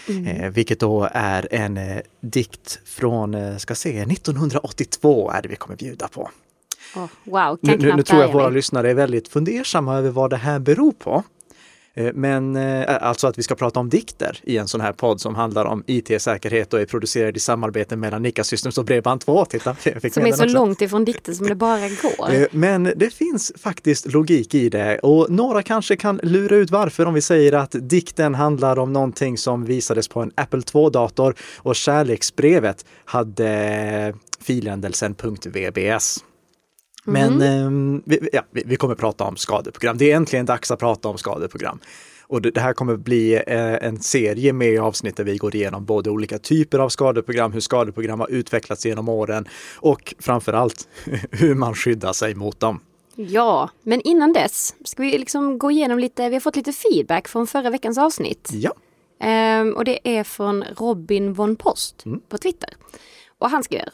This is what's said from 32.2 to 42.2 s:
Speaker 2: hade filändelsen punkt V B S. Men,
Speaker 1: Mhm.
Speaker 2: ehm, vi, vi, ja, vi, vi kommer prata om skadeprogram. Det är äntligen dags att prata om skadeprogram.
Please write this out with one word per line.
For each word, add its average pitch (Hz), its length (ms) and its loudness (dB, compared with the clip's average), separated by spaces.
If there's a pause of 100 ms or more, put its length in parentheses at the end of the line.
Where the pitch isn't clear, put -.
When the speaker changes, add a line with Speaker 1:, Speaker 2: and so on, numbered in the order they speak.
Speaker 2:
hade 107 1120 -2 (260)
filändelsen 104 760 -4
punkt 104 320 -8
V 95 280 -4
B 95 140 0
S. - 360 -2 (840)
Men, 135 260 4
Speaker 1:
Mhm. 139 80 4
Speaker 2:
ehm, 139 640 0
vi, 151 160 2
vi, 160 100 -6
ja, 127 180 0
vi, 123 160 -6
vi 127 100 -2
kommer 127 180 -2
prata 104 300 -2
om 98 120 -6
skadeprogram. - 640 -4
Det 143 140 6
är 151 40 4
äntligen 135 300 0
dags 120 240 -2
att 120 80 -2
prata 113 300 -2
om 98 100 -6
skadeprogram. - 600 -6 (440)